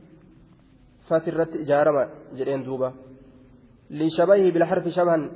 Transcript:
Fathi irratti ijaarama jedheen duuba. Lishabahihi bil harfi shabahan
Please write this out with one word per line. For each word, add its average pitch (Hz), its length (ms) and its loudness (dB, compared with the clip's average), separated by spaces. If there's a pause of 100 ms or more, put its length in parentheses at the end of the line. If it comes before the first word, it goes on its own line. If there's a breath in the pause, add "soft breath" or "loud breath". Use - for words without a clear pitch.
(1080)
Fathi 160 220 0
irratti 160 340 -4
ijaarama 143 400 2 (340)
jedheen 135 260 -4
duuba. 131 280 -6 (1000)
Lishabahihi 170 640 2
bil 165 180 2
harfi 175 200 -2
shabahan 165 460 0